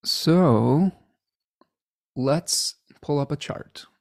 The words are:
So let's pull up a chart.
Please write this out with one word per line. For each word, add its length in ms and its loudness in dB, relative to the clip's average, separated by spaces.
So 880 2
let's 640 -2
pull 160 -2
up 140 -4
a 40 -4
chart. 500 -12